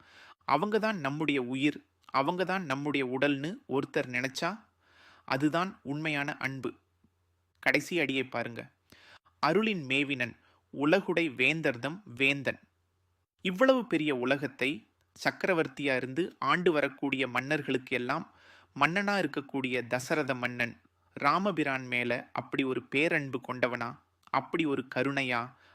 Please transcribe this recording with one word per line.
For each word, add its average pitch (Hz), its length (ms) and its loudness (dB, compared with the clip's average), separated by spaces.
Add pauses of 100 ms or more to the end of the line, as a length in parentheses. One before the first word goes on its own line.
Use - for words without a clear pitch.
(460)
அவங்க 202 340 2
தான் 214 180 0
நம்முடைய 147 440 0
உயிர், 135 440 0 (200)
அவங்க 165 380 0
தான் 185 220 -2
நம்முடைய 139 400 0
உடல்னு 139 520 0 (120)
ஒருத்தர் 139 400 -2
நினைச்சா, 131 500 -4 (680)
அதுதான் 151 580 0
உண்மையான 143 540 -4
அன்பு. 131 360 -6 (840)
கடைசி 143 400 0
அடியை 135 240 0
பாருங்க. 120 480 -8 (720)
"அருளின் 185 400 2
மேவினன், 131 500 0 (380)
உலகுடை 165 640 2
வேந்தர்தம் 143 680 0
வேந்தன்." 127 540 -2 (840)
இவ்வளவு 240 460 4
பெரிய 151 280 0
உலகத்தை 135 720 -2 (360)
சக்கரவர்த்தியா 147 720 0
இருந்து 131 440 -2
ஆண்டு 175 320 4
வரக்கூடிய 139 560 0
மன்னர்களுக்கு 135 680 -2
எல்லாம் 131 360 -4 (480)
மன்னனா 196 380 2
இருக்கக்கூடிய 135 680 -2
தசரத 131 480 0
மன்னன் 123 460 -4 (320)
ராமபிரான் 147 760 0
மேல 120 460 0
அப்படி 135 300 -2
ஒரு 123 200 -2
பேரன்பு 143 640 0
கொண்டவனா, 123 480 -2 (340)
அப்படி 156 360 0
ஒரு 135 300 0
கருணையா, 131 580 0 (220)